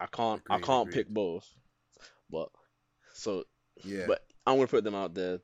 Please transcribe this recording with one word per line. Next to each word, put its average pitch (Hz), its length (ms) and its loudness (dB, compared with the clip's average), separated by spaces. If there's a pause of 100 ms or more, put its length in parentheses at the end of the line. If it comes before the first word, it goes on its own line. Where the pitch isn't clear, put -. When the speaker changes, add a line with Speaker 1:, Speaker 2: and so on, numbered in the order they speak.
Speaker 1:
I 87 60 -4
can't, 113 440 -2
I 101 60 6
Speaker 2:
Agreed, - 100 -2
Speaker 1:
can't 127 220 4
Speaker 2:
agreed. 107 160 0
Speaker 1:
pick - 40 -8
both. 98 400 -2 (840)
But 80 180 -6 (680)
so, 95 300 -4 (400)
Speaker 2:
Yeah. 95 240 -6
Speaker 1:
but - 140 2 (220)
I'm 135 120 6
gonna 135 100 6
put 117 180 2
them 104 120 -4
out 92 180 -4
there. 90 300 -2